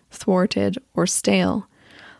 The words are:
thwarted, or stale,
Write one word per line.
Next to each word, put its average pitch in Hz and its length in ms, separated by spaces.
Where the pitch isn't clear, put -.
thwarted, 185 680
or 170 120
stale, 190 640